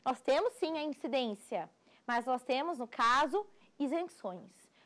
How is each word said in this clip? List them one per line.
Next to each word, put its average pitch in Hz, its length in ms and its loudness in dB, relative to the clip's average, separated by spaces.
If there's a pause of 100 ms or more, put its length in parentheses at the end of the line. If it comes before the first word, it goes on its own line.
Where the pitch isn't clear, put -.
Nós 247 160 -2
temos, 359 320 2
sim, 320 240 -2
a 294 60 -4
incidência, 240 840 -4 (360)
mas 233 200 -2
nós 254 160 0
temos, 285 360 -2
no 240 100 -6
caso, 262 580 2 (320)
isenções, 285 720 -4 (360)